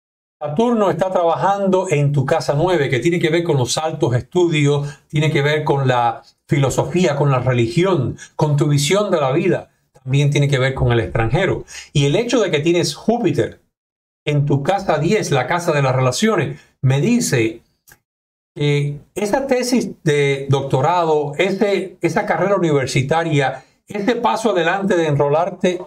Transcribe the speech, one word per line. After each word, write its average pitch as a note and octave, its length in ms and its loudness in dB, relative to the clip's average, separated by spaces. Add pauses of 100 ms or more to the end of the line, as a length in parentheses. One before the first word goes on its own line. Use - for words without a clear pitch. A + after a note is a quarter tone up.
(380)
Saturno G#3 520 0
está F#3+ 200 0
trabajando F#3 800 0
en C#3+ 240 2
tu C3+ 140 0
casa D#3 280 0
nueve, D#3 360 0
que B2+ 80 0
tiene E3+ 200 0
que D#3 120 0
ver E3+ 140 0
con D#3+ 120 0
los B2 220 -2
altos D#3 360 -2
estudios, D3 840 0 (100)
tiene D3+ 220 0
que D3 100 0
ver D3 240 0
con C#3 240 0
la A#2+ 340 0 (260)
filosofía, D3 680 0
con C#3+ 140 2
la C3 80 2
religión, B2 800 0 (180)
con D3 200 0
tu D3+ 100 2
visión D#3 440 2
de E3+ 100 2
la C3 120 0
vida. E3 380 0 (220)
También C#3+ 380 0
tiene C#3+ 180 2
que C#3 100 2
ver C3 160 0
con B2 180 0
el A#2 80 2
extranjero. A#2 640 -2 (280)
Y C#3+ 140 2
el D3 100 0
hecho A#3+ 240 0
de F#3+ 100 0
que D3+ 100 0
tienes E3+ 340 0
Júpiter G#3 680 -2 (640)
en D3 180 0
tu C#3+ 180 0
casa F#3 360 -2
diez, E3+ 320 0
la B2+ 160 0
casa E3+ 260 -2
de D3 80 2
las C3 160 0
relaciones, C#3+ 640 0 (220)
me C3+ 180 2
dice D3 640 0 (920)
que C#3+ 460 -2 (140)
esa G#3 320 -2
tesis B3 460 0 (100)
de C#3+ 480 0
doctorado, D3 880 0
ese, G3 640 0
esa G3+ 240 -2
carrera F#3+ 300 0
universitaria, D3 1080 0 (240)
ese G#3 260 -2
paso A3+ 380 0
adelante F#3 440 0
de E3 120 0
enrolarte E3+ 800 0